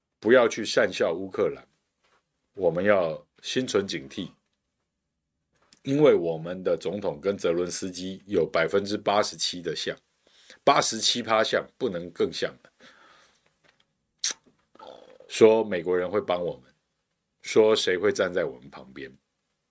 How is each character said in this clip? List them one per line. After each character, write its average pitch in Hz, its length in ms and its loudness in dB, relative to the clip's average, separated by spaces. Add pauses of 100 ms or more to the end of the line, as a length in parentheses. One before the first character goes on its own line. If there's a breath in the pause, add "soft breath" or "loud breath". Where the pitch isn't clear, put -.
(180)
不 107 140 2
要 120 160 6
去 110 160 -6
讪 104 260 0
笑 92 240 -2
乌 95 160 -10
克 95 200 -2
兰， - 180 -14 (840)
我 90 180 0
们 87 140 -2
要 87 420 0 (140)
心 131 260 -4
存 98 180 0
警 82 220 -10
惕， 87 240 -12 (1500)
因 139 200 0
为 131 140 8
我 85 220 0
们 90 260 -10
的 90 140 0
总 90 240 -6
统 78 180 -4
跟 98 180 -2
泽 87 140 0
伦 87 180 -2
斯 92 220 -8
基 92 340 -12
有 92 200 0
百 82 200 0
分 101 200 0
之 101 120 -6
八 104 240 0
十 101 140 -2
七 87 260 -6
的 82 140 -6
像， - 180 -6 (680 soft breath)
八 143 160 6
十 113 220 -2
七 120 200 0
趴 110 220 2
像， 104 240 -2 (100)
不 123 120 -4
能 87 220 -8
更 92 200 -2
像 82 180 -6 (140)
了。 - 80 -20 (2500 soft breath)
说 110 380 6
美 92 180 -4
国 90 140 0
人 90 120 -2
会 104 120 -2
帮 90 200 -2
我 82 180 -6
们， - 140 -20 (680)
说 110 340 4
谁 92 220 0
会 98 120 2
站 98 240 -2
在 90 120 0
我 71 120 -8
们 65 120 -20
旁 65 240 -20
边？ 67 180 -16 (600)